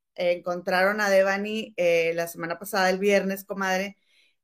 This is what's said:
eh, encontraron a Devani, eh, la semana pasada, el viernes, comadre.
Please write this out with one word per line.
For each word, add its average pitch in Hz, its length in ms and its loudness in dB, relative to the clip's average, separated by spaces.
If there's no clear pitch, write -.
eh, 175 180 0
encontraron 180 680 0
a 202 100 0
Devani, 196 640 0
eh, 170 380 2
la 170 140 -4
semana 170 300 -8
pasada, 196 300 0
el 185 100 2
viernes, 196 460 0
comadre. 190 540 -4